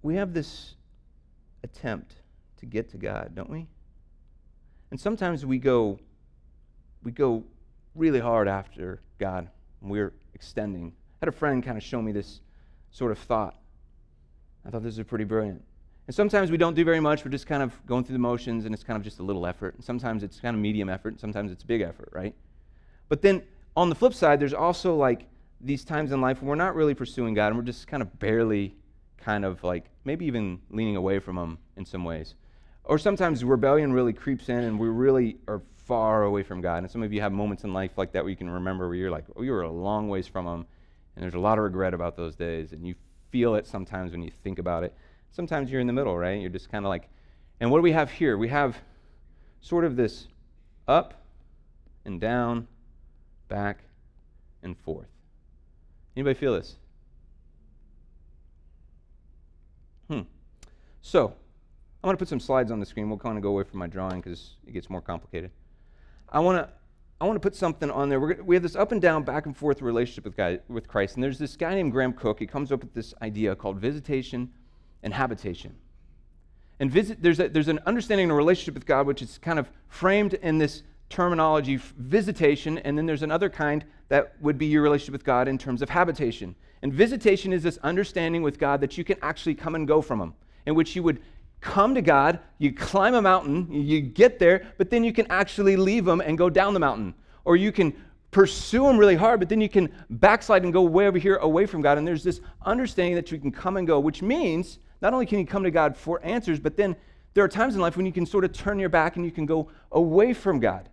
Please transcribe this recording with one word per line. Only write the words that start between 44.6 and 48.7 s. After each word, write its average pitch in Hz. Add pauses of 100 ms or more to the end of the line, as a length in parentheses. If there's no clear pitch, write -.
it. 87 (380)
Sometimes 156
you're 131
in 123
the 120
middle, 120
right? 92
You're 92
just 90
kinda 101
like, 90 (520)
and 120
what 147
do 170
we 170
have 151
here? 135
We 113
have 139 (840)